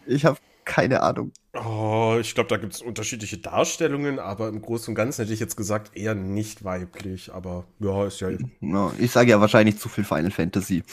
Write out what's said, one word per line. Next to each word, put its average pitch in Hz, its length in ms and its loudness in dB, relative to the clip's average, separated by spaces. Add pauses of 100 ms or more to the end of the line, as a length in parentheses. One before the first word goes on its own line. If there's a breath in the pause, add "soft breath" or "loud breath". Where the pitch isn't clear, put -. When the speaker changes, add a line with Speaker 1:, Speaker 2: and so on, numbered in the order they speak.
Speaker 1:
ich 143 200 2
hab 139 140 4 (260)
keine - 380 2
Ahnung. - 280 0 (220)
Speaker 2:
Oh, 113 680 0
ich 113 140 -4
glaub, 110 160 2
da 113 80 2
gibt's 92 240 -10
unterschiedliche 110 560 -8
Darstellungen, 143 840 -2
aber 101 300 -6
im 107 120 -8
Großen 117 300 -6
und 107 40 -4
Ganzen 120 260 -2
hätte 110 120 -2
ich 107 60 -4
jetzt 110 160 -6
gesagt, 107 400 -4
eher 107 200 -4
nicht 101 500 -4
weiblich, 92 680 -8
aber 90 320 -10 (140)
ja, 101 280 0
ist 92 120 -10
ja 92 100 -4 (320)
Speaker 1:
Ja, 98 380 0
ich 120 120 2
sage 123 180 6
ja 107 100 10
wahrscheinlich 107 400 6
zu - 80 -10
viel 107 160 -4
Final 82 280 0
Fantasy. 90 600 -2